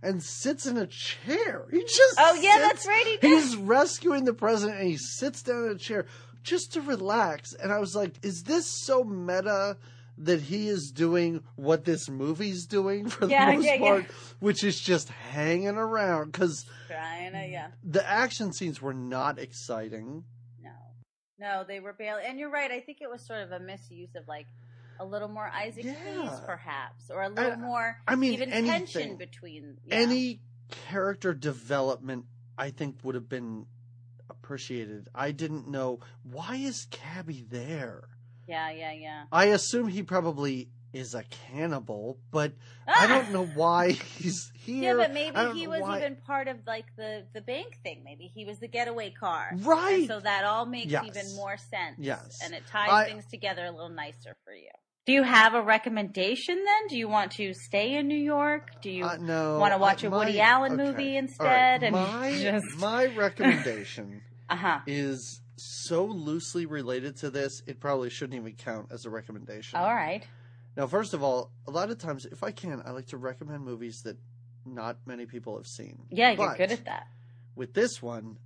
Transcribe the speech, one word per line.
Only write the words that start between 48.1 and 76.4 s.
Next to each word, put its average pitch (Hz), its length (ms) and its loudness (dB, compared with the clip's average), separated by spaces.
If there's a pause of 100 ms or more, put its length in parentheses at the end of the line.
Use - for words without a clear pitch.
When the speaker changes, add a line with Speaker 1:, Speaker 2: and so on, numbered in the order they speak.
Speaker 2:
he 214 100 -14
was 208 160 -12
the 226 80 -12
getaway 233 440 -6
car. 160 460 -4
Speaker 1:
Right. 320 420 4
Speaker 2:
And 302 80 2
so 214 120 -4
that 196 240 0
all 220 220 0
makes 240 260 -6
Speaker 1:
Yes. 147 140 0
Speaker 2:
even 202 300 -10
more 202 220 -8
sense. 170 400 -8
Speaker 1:
Yes. 139 460 -8
Speaker 2:
And 330 100 -10
it 320 160 -12
ties 208 220 0
Speaker 1:
I 214 140 6
Speaker 2:
things 214 220 -10
together 185 380 -6
a 175 60 -8
little 170 180 -12
nicer 151 540 -14
for 98 100 -20
you. 90 160 -20 (360)
Do 254 80 4
you 277 100 8
have 226 320 8
a 233 80 4
recommendation 220 1000 0
then? 415 260 2
Do 285 80 -4
you 226 100 -4
want 208 260 2
to 196 200 -6
stay 208 420 -2
in 285 120 0
New 285 140 0
York? 294 600 0
Do 196 100 -8
you 180 140 -4
Speaker 1:
Uh, 170 140 -2
no, 160 400 0
Speaker 2:
wanna 196 200 6
watch 196 240 6
Speaker 1:
I, 220 40 0
Speaker 2:
a - 40 0
Woody 214 220 2
Speaker 1:
my, 202 100 2
Speaker 2:
Allen 262 300 8
Speaker 1:
okay. 269 100 0
Speaker 2:
movie 277 200 -2
Speaker 1:
All 269 120 -2
right. - 20 0
Speaker 2:
instead? 254 640 4
And 214 120 2
Speaker 1:
My, 220 380 0
Speaker 2:
<laughs> 277 80 0
just 202 360 -2
Speaker 1:
my 220 280 2
recommendation 135 1200 0
Speaker 2:
<laughs> - 220 -20
Uh-huh. 170 360 0
Speaker 1:
is 139 560 -4 (140)
so - 480 -2
loosely 170 600 -4
related 135 520 -6
to 147 120 -6
this, 139 360 -6
it 135 140 -14
probably 135 300 -2
shouldn't 131 280 -8
even 113 160 -10
count 113 380 -10
as 117 140 -14
a 117 40 -10
recommendation. 110 680 -10
Speaker 2:
All 208 160 2
right. 185 280 -4 (520)
Speaker 1:
Now, 139 120 -2
first 202 260 -2
of 147 100 -4
all, 127 280 0 (160)
a 143 40 -12
lot 175 180 -2
of 226 100 -8
times, 143 260 -8
if - 180 -10
I 208 80 -4
can, 156 340 -8
I 120 60 -10
like 127 160 -12
to 135 100 -12
recommend 135 460 -8
movies 117 400 -10
that 110 140 -10 (480)
not 120 400 -8
many 120 200 -10
people 117 300 -10
have 104 120 -12
seen. - 420 -16
Speaker 2:
Yeah, 233 220 6
you're 196 60 0 (100)